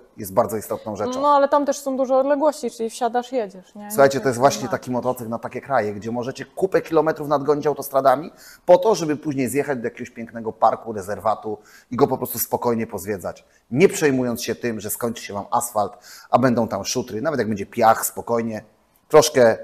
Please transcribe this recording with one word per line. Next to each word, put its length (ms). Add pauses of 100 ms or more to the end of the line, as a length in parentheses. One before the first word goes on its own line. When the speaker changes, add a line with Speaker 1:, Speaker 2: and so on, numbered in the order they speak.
(160)
Speaker 1:
jest 180
bardzo 220
istotną 400
rzeczą. 240
Speaker 2:
No, 80
ale 200
tam 180
też 120
są 180
duże 200
odległości, 540
czyli 200
wsiadasz, 420
jedziesz, 420
nie? 160
Speaker 1:
Słuchajcie, 280
Speaker 2:
Nic 40
Speaker 1:
to 60
jest 100
Speaker 2:
nie 20
Speaker 1:
właśnie 240
Speaker 2:
ma. 60
Speaker 1:
taki 200
motocykl 400
na 80
takie 220
kraje, 340
gdzie 160
możecie 340
kupę 360
kilometrów 480
nadgonić 380
autostradami 640 (360)
po 120
to, 160
żeby 220
później 320
zjechać 300
do 60
jakiegoś 260
pięknego 420
parku, 400
rezerwatu 680 (320)
i 60
go 100
po 120
prostu 200
spokojnie 480
pozwiedzać, 580 (260)
nie 180
przejmując 540
się 120
tym, 260
że 100
skończy 340
się 100
wam 160
asfalt, 420 (380)
a 80
będą 300
tam 160
szutry, 380
nawet 160
jak 100
będzie 180
piach, 400
spokojnie, 580 (440)
troszkę 560